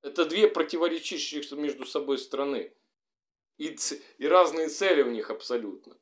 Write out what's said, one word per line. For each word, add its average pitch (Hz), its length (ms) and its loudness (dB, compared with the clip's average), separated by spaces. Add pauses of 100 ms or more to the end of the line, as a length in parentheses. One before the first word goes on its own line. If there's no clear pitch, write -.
Это 147 240 0
две 190 220 4
противоречащих 165 1040 -2
между 143 340 -6
собой 139 320 -2
страны. 135 540 -4 (880)
И 151 120 -8
ц-, 143 320 -6 (160)
и 139 100 -4
разные 160 400 6
цели 160 340 2
у 123 80 4
них 113 220 -6
абсолютно. 110 720 -8